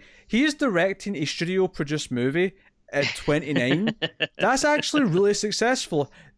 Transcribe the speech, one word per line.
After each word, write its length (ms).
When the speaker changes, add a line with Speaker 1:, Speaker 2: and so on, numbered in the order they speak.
Speaker 1:
He 160
is 120
directing 640
a 80
studio-produced 840
movie 440
at 140
twenty-nine. 800
Speaker 2:
<laughs> 220
Speaker 1:
That's 260
actually 380
really 320
successful. 760